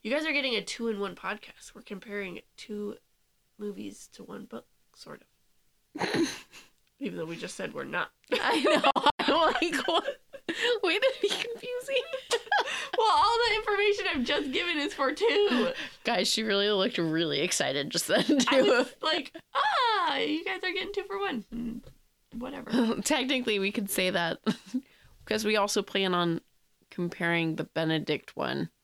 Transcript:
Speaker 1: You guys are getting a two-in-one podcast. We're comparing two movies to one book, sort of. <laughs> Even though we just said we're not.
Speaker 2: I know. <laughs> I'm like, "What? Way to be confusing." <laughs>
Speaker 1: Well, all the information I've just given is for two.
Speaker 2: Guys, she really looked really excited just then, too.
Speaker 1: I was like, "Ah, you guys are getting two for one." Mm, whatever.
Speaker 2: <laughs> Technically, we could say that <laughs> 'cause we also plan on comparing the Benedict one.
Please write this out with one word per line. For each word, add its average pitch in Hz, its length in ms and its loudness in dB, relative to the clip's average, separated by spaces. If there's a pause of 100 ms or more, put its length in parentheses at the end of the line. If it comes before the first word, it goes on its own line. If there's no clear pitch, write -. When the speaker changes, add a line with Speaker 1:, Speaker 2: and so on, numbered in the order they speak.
Speaker 1:
You 214 100 -6
guys 311 140 0
are 311 80 0
getting 269 220 0
a 202 80 -2
two-in-one 202 520 -4
podcast. - 600 -12
We're - 60 -20
comparing 196 600 -10 (160)
two 208 380 -8 (640)
movies 202 540 -10
to 196 100 -18
one - 220 -14
book, - 200 -14 (300)
sort - 260 -18 (800)
of. - 80 -2 (200)
<laughs> - 120 -10 (600)
Even 185 180 -6
though 165 80 -4
we 165 100 -10
just 180 200 -10
said 156 180 -8
we're 143 100 -8
not. 156 260 -6 (220)
Speaker 2:
I 320 300 2
know. 302 300 4 (260)
<laughs> - 20 -8
I'm 320 340 4
like, 320 220 0 (120)
"What? 349 340 -2 (600)
Way 349 160 2
to 523 220 4
be 415 80 2
confusing." 494 720 -4 (300)
<laughs> 466 100 0 (560)
Speaker 1:
Well, 440 140 6
all 392 260 6 (120)
the 415 80 4
information 403 560 2
I've 277 100 0
just 294 300 0
given 339 240 0
is 294 160 -2
for 269 180 2
two. 311 600 2 (340)
Speaker 2:
Guys, 214 240 2
she 220 140 0
really 202 260 2
looked 202 280 2
really 160 440 0
excited 139 480 0
just - 180 -2
then, 220 160 4
too. 277 260 4
Speaker 1:
I 269 120 6
was 254 400 4
like, 320 320 -2 (200)
"Ah, 466 640 2
you 330 280 -2
guys 370 180 -2
are 370 80 0
getting 370 220 -4
two 381 100 -2
for 392 160 -6
one." 330 240 -2 (100)
Mm, 233 280 -6 (580)
whatever. 247 640 -2
Speaker 2:
<laughs> - 20 -8
Technically, 254 560 0
we 196 140 0
could 202 160 -4
say 185 220 2
that 170 280 -2 (460)
<laughs> - 400 -20
'cause 214 180 0
we 214 140 2
also 208 240 2
plan 190 320 0
on 175 260 2 (500)
comparing 170 680 -2
the 156 80 -4
Benedict 160 720 -2
one. 143 320 -2 (140)